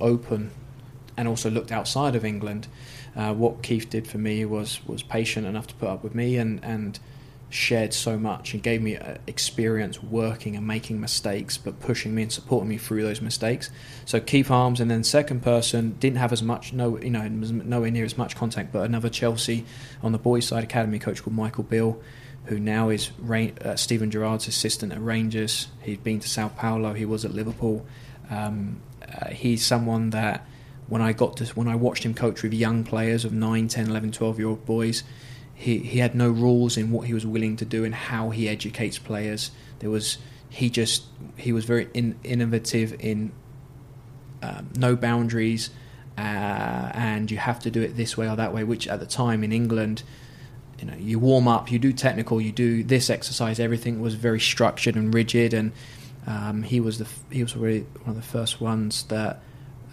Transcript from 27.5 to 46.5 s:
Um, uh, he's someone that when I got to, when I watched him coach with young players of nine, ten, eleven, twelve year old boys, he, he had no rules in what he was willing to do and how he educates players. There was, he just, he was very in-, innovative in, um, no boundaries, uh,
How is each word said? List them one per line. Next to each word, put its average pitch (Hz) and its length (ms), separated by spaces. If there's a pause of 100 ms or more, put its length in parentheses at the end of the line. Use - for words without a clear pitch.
Um, 107 500 (260)
uh, - 240
he's 117 360
someone 113 440
that 110 360 (420)
when 113 140
I 110 100
got 113 260
to, 120 160
when 117 140
I 117 80
watched 120 280
him 113 100
coach 117 280
with 110 120
young 113 300
players 113 400
of 110 80
nine, 113 360
ten, 110 200
eleven, 110 220
twelve 110 280
year 110 100
old 110 160
boys, 113 400 (500)
he, 117 240
he 120 200
had 120 180
no 123 140
rules 120 480
in 110 120
what 117 160
he 117 80
was 110 120
willing 110 320
to 113 80
do 113 180
and 113 100
how 113 360
he 110 180
educates 107 500
players. 107 520 (300)
There 107 100
was, 107 260 (320)
he 123 220
just, - 340 (320)
he 120 160
was 113 140
very 117 260
in-, 120 320
innovative 113 760
in, 110 320 (1120)
um, - 360
no 123 180
boundaries, 117 720 (460)
uh, 104 40 (760)